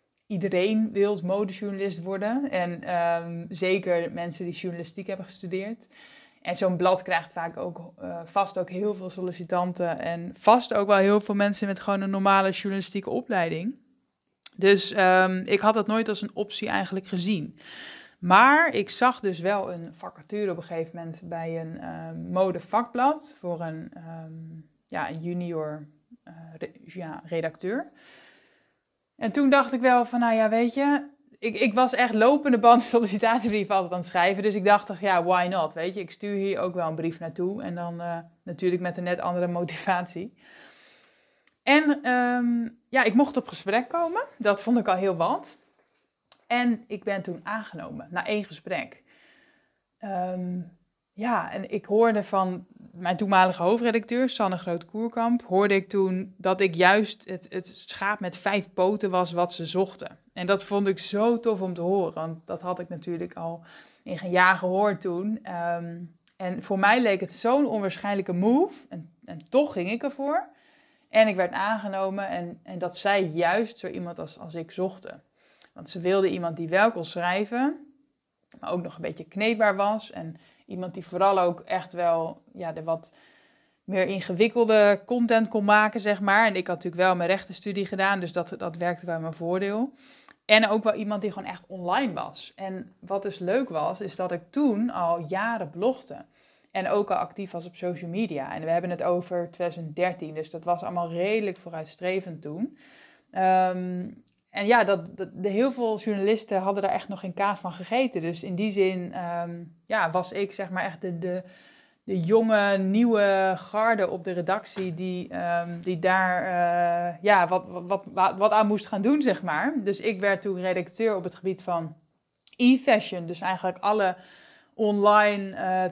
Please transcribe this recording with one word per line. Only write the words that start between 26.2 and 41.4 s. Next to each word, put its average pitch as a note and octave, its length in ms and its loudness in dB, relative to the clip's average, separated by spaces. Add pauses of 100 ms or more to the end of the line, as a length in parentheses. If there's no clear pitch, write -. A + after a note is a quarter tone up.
eh, E3+ 100 -20 (240)
re-, - 140 -10 (140)
ja, E3 400 -12
redacteur. E3+ 640 -4 (1200)
En A3+ 160 -4
toen C#4 180 2
dacht C#4 240 4
ik A#3+ 80 -2
wel B3 240 6
van, A#3+ 140 -4
nou A#3 160 2
ja, A3 140 4
weet A#3 240 2
je, C#4+ 360 0 (300)
ik, G#3+ 200 -4
ik A3 140 4
was B3 200 4
echt - 200 2
lopende B3+ 460 6
band A#3+ 280 10
<laughs> - 60 -2
sollicitatiebrieven G#3+ 800 2
altijd F3+ 180 0
aan F3+ 60 -2
het E3+ 80 -8
schrijven. F#3+ 360 2
Dus G#3 120 2
ik G3 80 -2
dacht, G3+ 360 4
ja, F#3 240 2
why F3+ 260 2
not, E3 240 -2
weet F3 200 -4
je. G3+ 60 -8
Ik F3 120 -10
stuur G3+ 240 -6
hier G3 240 -2
ook F3+ 140 -2
wel F3 140 -4
een D#3+ 80 -4
brief E3 240 -4
naartoe. F3+ 440 -6
En F3 120 -8
dan, E3+ 260 -8
eh, E3+ 160 -6 (260)
natuurlijk F3+ 380 -2
met F3 160 -4
een F3+ 60 -6
net F3+ 160 -2
andere F3 280 -2
motivatie. F3 880 -4 (1300)